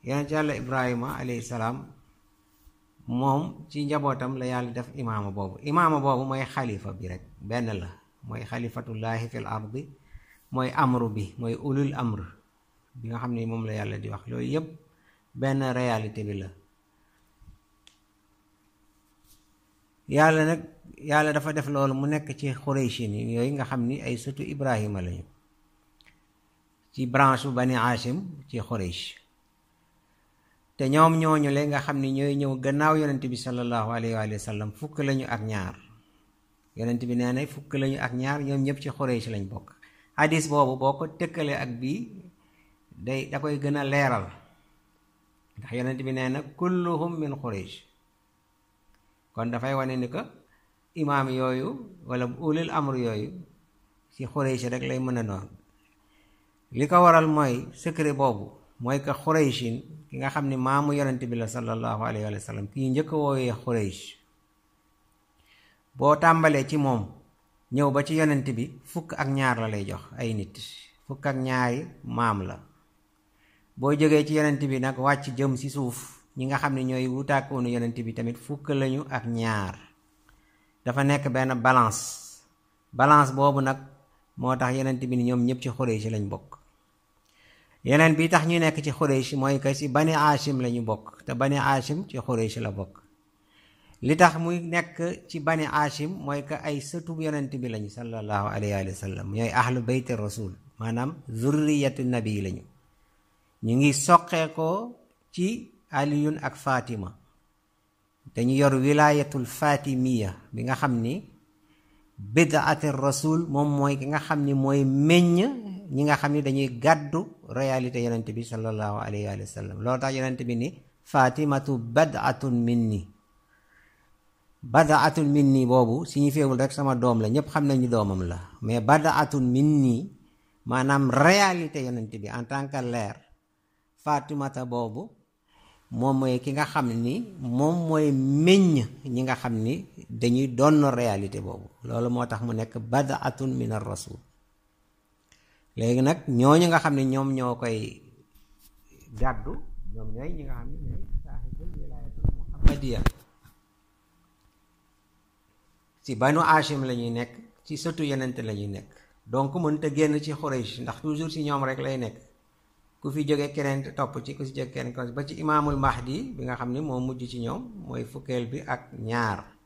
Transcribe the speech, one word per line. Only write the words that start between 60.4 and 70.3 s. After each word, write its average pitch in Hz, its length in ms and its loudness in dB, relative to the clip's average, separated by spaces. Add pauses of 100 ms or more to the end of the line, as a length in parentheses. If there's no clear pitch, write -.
ni 135 100 -2
maamu 139 360 2
Yonent 135 240 0
bi 120 180 -4
la 113 120 -2
sallallahu 113 560 -4
alayhi 110 220 -4
wa 104 140 -6
sallam, 107 280 -8
ki 131 220 -4
njëkk 156 220 0
a 156 40 -2
woowee 135 380 0 (120)
Quraysh, 107 520 -4 (1800)
boo 139 200 4
tàmbalee 156 520 4
ci 151 100 -2
moom 127 300 0 (640)
ñëw 139 200 2
ba 139 120 2
ci 156 120 -4
Yonent 151 380 2
bi, 117 160 -4 (140)
fukk - 340 -10
ak 143 120 -2
ñaar 135 320 2
la 113 60 -2
lay 104 180 -4
jox 95 160 -8 (160)
ay 120 180 -4